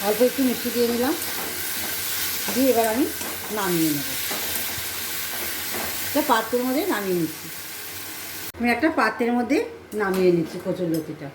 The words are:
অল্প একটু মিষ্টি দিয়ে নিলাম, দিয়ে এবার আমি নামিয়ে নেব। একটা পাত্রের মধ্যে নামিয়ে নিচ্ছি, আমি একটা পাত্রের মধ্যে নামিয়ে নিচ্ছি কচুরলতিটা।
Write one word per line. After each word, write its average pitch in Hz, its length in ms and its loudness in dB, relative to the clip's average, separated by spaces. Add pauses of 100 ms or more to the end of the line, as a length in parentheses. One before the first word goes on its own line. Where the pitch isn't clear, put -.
অল্প 214 160 2 (100)
একটু 269 140 0
মিষ্টি 240 320 2
দিয়ে 240 120 4
নিলাম, 240 260 2 (1400)
দিয়ে 262 160 6
এবার 226 240 6
আমি 269 120 4 (500)
নামিয়ে 175 400 2
নেব। 135 120 -4 (2000)
একটা 294 140 2 (100)
পাত্রের 233 340 2
মধ্যে 262 180 2 (100)
নামিয়ে 196 280 2
নিচ্ছি, 160 260 -4 (1080)
আমি 240 180 0
একটা 311 140 4 (100)
পাত্রের 233 380 2
মধ্যে 247 200 2 (440)
নামিয়ে 190 300 6
নিচ্ছি 170 340 2
কচুরলতিটা। 160 680 -2